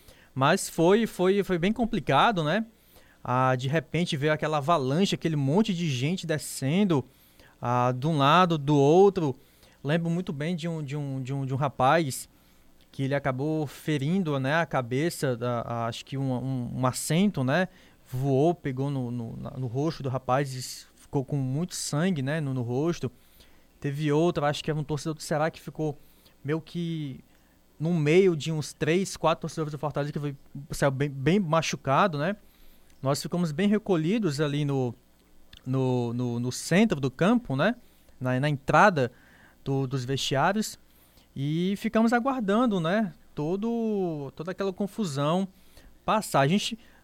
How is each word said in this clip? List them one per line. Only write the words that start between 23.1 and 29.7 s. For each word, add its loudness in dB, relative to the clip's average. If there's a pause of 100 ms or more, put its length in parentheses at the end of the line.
Teve -2
outro, 2
acho -2
que -4
era -2
um -4
torcedor -6
do -16
Ceará -2
que -12
ficou -6 (460)
meio -2
que -8 (560)
no 0
meio 6
de -4
uns -6
três, 0
quatro 0
torcedores -6